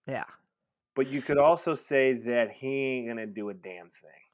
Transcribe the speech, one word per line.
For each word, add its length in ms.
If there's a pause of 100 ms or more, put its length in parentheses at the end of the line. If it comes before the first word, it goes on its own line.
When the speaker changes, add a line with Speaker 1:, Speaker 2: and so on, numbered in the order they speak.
Speaker 1:
Yeah. 180 (720)
Speaker 2:
But 140
you 140
could 160
also 360
say 380
that 400
he 160
ain't 400
gonna 180
do 220
a 60
damn 360
thing. 200 (240)